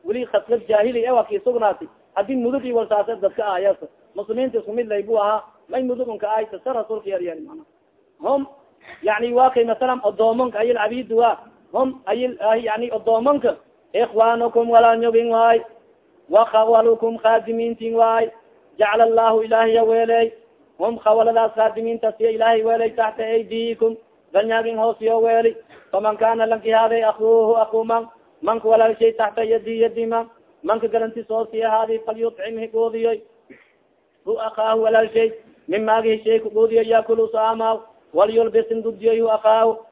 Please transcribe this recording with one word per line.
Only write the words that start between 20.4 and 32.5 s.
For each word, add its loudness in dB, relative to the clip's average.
hum -4
khawaladaas 2
khaadimiinta -2
siya 2
ilaahay 0
weelay 0
taxta -4
aydiikum, -2
ganyaagin 0
hoos 0
yo 0
weeli, 2
faman 0
kaana 2
lanki -2
haaday 2
akuuhu 2
akuu 0
man, -2
manka -2
walaalshay 4
taxta -4
yadi -2
yadi 0
man, -4
manka -2
garantis -4
hoos -4
iyo -4
haaday -2
falyutcim -8